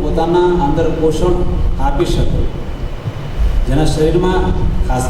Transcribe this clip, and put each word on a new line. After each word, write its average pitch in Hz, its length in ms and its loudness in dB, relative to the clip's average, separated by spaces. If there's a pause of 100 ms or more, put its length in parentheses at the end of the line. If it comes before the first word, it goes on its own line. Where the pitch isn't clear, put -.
પોતાના 170 460 0 (160)
અંદર 131 220 0 (120)
પોષણ - 360 0 (520)
આપી 339 260 0
શકે, - 260 2 (1300)
જેના 151 260 2
શરીરમાં, 180 500 2 (440)
ખાસ - 220 -2